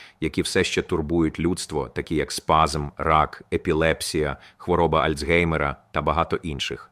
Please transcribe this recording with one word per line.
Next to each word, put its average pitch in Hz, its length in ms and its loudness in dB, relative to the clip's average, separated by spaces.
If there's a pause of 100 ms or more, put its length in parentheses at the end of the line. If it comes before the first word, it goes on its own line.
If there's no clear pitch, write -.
(220)
які 80 200 -2
все 92 220 0
ще - 180 -2
турбують 80 580 0
людство, 80 480 -2
такі - 280 -6
як 71 160 -2
спазм, 78 560 2 (100)
рак, 78 460 2 (100)
епілепсія, 78 840 0 (200)
хвороба 82 440 2
Альцгеймера 78 760 0 (160)
та 78 100 -2
багато 76 340 0
інших. - 560 -8